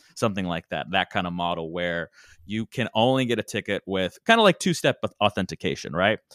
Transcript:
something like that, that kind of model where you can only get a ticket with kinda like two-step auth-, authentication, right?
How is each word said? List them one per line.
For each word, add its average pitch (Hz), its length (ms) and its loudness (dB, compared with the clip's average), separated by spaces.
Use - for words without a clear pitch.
something 101 280 0
like 85 240 -4
that, 76 220 -6
that 92 180 2
kind 92 180 -2
of 87 60 -6
model 85 380 -4
where 85 380 -4
you 107 200 -6
can 113 280 -6
only 127 320 2
get 117 140 0
a 104 40 -2
ticket 101 420 -4
with 92 400 -2
kinda 226 160 6
like 202 180 6
two-step 156 440 0
auth-, 104 80 -2
authentication, 92 720 -2
right? 98 260 2